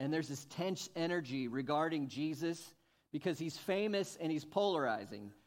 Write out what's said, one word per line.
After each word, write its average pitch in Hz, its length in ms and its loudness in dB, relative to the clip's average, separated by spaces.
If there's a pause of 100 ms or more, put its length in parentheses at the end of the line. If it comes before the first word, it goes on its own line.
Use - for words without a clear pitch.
and 139 120 0
there's 156 160 0
this 139 160 -6
tense - 500 -4
energy 151 540 0
regarding 147 600 2
Jesus 156 640 -4 (360)
because 156 280 0
he's 160 200 -4
famous 202 640 0
and 165 100 2
he's 151 140 0
polarizing. 110 880 2 (140)